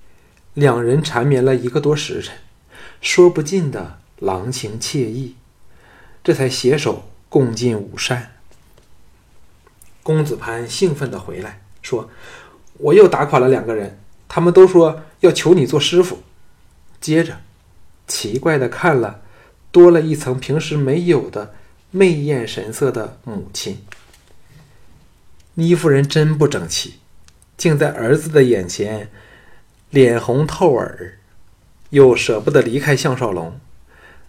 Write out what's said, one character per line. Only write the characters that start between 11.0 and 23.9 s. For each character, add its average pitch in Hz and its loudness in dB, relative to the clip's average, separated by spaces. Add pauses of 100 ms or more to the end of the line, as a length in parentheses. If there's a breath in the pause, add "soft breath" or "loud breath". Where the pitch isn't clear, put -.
地 98 -12
回 85 -14
来， 95 -16 (180)
说 110 -8 (680 loud breath)
：“我 151 2
又 202 10
打 139 2
垮 143 0
了 127 2
两 120 2
个 113 -4
人， 98 -10 (260)
他 - -4
们 170 2
都 185 10
说 165 4 (180 loud breath)
要 175 6
求 156 4
你 156 2
做 143 0
师 175 2
傅。” - -6 (760)
接 156 0
着， - -8 (720)
奇 110 -8
怪 151 -2
地 127 -2
看 156 -2
了 104 -8 (500 soft breath)
多 175 10
了 170 4
一 156 -2
层 127 -6
平 139 -4
时 156 -6
没 147 -2
有 151 0
的 104 -12 (360 soft breath)
媚 185 2
艳 143 -4
神 104 -10
色 127 -2
的 107 -10
母 101 -12
亲。 - -12 (1700 soft breath)